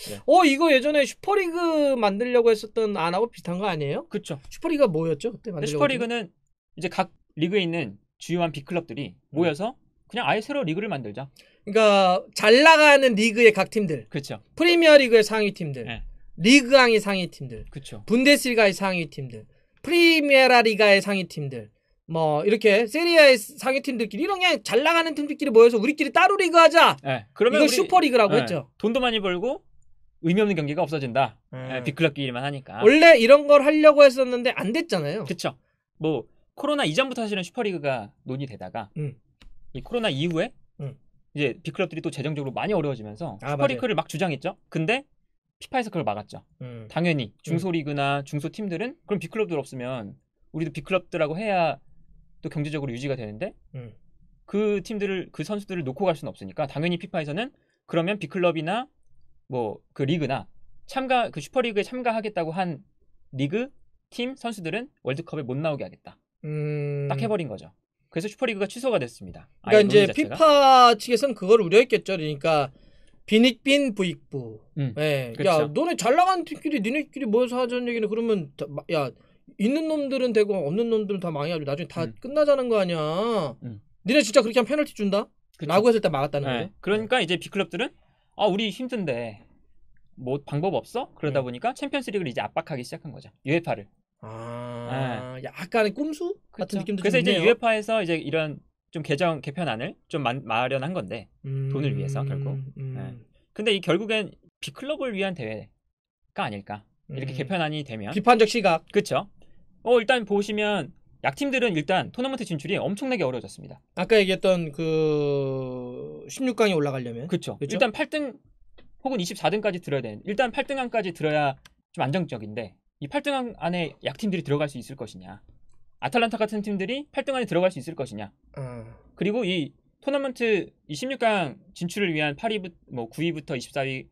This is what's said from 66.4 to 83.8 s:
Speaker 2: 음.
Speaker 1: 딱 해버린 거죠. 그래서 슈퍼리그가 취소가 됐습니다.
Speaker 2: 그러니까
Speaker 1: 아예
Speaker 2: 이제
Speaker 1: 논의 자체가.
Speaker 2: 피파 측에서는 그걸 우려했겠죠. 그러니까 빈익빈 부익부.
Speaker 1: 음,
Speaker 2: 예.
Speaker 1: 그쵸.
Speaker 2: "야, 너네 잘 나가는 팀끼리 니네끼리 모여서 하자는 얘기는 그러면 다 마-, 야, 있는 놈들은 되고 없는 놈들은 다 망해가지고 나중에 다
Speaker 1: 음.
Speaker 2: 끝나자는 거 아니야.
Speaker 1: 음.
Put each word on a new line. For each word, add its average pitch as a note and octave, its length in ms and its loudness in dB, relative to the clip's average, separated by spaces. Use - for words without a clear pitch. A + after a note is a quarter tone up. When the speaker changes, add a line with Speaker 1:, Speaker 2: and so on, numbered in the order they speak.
Speaker 2:
음. D3 640 -6
Speaker 1:
딱 C#3 120 -4
해버린 G#3 280 -2
거죠. F2+ 240 -14
그래서 E3+ 200 -6
슈퍼리그가 G3+ 380 -4
취소가 A#3+ 340 -2
됐습니다. - 480 -14
Speaker 2:
그러니까 G#3+ 160 6
Speaker 1:
아예 G#3 80 8
Speaker 2:
이제 G3 120 6
Speaker 1:
논의 G3+ 80 6
자체가. D#3 280 -2
Speaker 2:
피파 C4+ 600 8
측에서는 A#3+ 400 0
그걸 G#3+ 260 6
우려했겠죠. G3 560 4
그러니까 D3+ 540 0
빈익빈 B3+ 680 4
부익부. C3+ 640 -6
Speaker 1:
음, C3 200 -4
Speaker 2:
예. C#3 380 -2
Speaker 1:
그쵸. D3+ 140 0
Speaker 2:
"야, D3+ 240 2
너네 D#4 220 0
잘 A#3+ 180 2
나가는 F4+ 300 4
팀끼리 D4 360 -4
니네끼리 C4 460 -6
모여서 A#3+ 340 0
하자는 B3 280 -4
얘기는 A3+ 200 -2
그러면 G#3+ 480 -4
다 C#3+ 120 -10
마-, C#3+ 140 -10
야, C#3+ 180 -2
있는 D4 300 0
놈들은 C4+ 440 -2
되고 G#3 220 2
없는 F#3+ 340 -2
놈들은 G#3 300 -2
다 F3 140 -6
망해가지고 D3+ 360 -6
나중에 D3 200 -6
다 E3 160 -6
Speaker 1:
음. A2+ 160 -8
Speaker 2:
끝나자는 C#4+ 480 0
거 A3 100 2
아니야. F3 840 -2
Speaker 1:
음. A2+ 160 -12